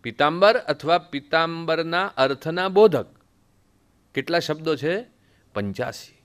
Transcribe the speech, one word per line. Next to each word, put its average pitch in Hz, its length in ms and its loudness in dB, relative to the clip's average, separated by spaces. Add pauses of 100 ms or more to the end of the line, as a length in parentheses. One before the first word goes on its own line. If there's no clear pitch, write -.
પિતાંબર 170 600 2
અથવા 151 420 0
પિતાંબરના 165 1080 -2
અર્થના 160 540 -2
બોધક 185 360 4 (1080)
કેટલા 165 260 0
શબ્દો 156 340 -4
છે? 175 300 -4 (500)
પંચ્યાસી. 104 680 -8